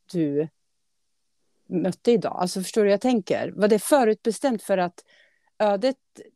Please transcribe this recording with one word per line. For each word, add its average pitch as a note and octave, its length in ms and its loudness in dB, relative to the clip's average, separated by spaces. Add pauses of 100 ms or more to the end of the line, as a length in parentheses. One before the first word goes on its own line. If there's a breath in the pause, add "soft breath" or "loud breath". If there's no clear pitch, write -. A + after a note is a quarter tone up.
(120)
du D3+ 360 0 (1200)
mötte F#3 440 0
idag? - 280 0
Alltså, F#3 200 -4
förstår F#3 200 -4
du G#3 60 4
hur G3+ 40 4
jag G3+ 100 2
tänker? F#3 560 -2
Var G#3 120 2
det G#3 100 4
förutbestämt A#3 840 0
för G3 160 -2
att F3 260 -4 (540 soft breath)
ödet G#3+ 380 0 (400)